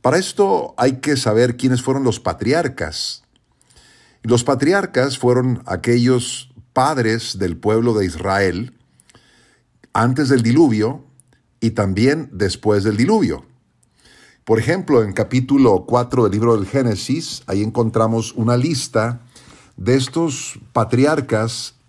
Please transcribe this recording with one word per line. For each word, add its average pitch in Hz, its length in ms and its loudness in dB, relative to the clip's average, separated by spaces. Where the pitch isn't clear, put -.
Para 131 160 2
esto 190 600 0
hay 127 240 0
que 147 160 0
saber 120 400 2
quiénes 127 260 0
fueron 135 220 -2
los 113 160 0
patriarcas. 117 1040 -4
Y 113 60 -8
los 120 160 2
patriarcas 139 720 0
fueron 123 480 2
aquellos 120 840 0
padres 123 680 0
del 87 160 -4
pueblo 113 380 0
de 101 120 0
Israel 90 720 -2
antes 127 360 0
del 127 140 4
diluvio 120 600 2
y 113 120 0
también 110 600 0
después 101 520 0
del 107 120 0
diluvio. 135 480 0
Por 110 160 2
ejemplo, 147 420 2
en 98 120 -4
capítulo 127 720 2
cuatro 120 380 0
del 101 100 2
libro 113 240 2
del 101 80 -2
Génesis, 127 840 -4
ahí 98 160 -2
encontramos 113 680 -2
una 120 220 0
lista 120 680 -2
de 117 200 0
estos 139 640 -4
patriarcas 120 1000 0